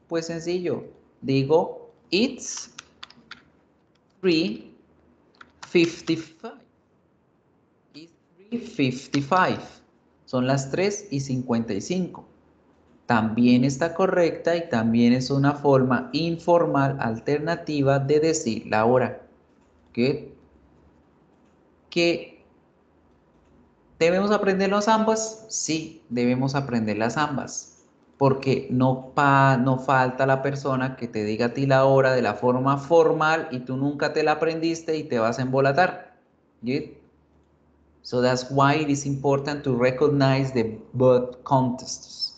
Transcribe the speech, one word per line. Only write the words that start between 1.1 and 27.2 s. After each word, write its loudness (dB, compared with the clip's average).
digo, 0
"It's -4
three 0
fifty-five". -4
It's -20
three -10
fifty-five. 0
Son -2
las -2
tres -4
y -4
cincuenta -2
y -4
cinco. -6
También 4
está -2
correcta 0
y -6
también 2
es 0
una 2
forma 2
informal 0
alternativa -2
de 2
decir -2
la 2
hora. 2
Good. -2
¿Que -2
debemos 2
aprendernos 0
ambas? 0
Sí, -6
debemos 0
aprenderlas -2
ambas. -8